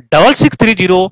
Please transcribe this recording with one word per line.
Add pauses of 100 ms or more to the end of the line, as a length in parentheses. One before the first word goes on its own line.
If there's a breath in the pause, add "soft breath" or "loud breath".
डबल
सिक्स
थ्री
ज़ीरो (140)